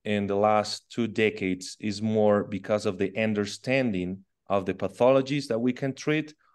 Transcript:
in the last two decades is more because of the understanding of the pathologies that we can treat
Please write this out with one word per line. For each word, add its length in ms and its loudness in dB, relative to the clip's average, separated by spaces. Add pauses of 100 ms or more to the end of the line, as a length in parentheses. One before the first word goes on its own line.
(160)
in 100 0
the 100 0 (140)
last 400 0
two 180 -2
decades 720 0
is 220 -6
more 360 4 (200)
because 280 -2
of 120 -2
the 140 -2 (160)
understanding 960 -2 (240)
of 180 0
the 80 0
pathologies 720 2
that 120 -2
we 140 2
can 200 -6
treat 400 -2 (220)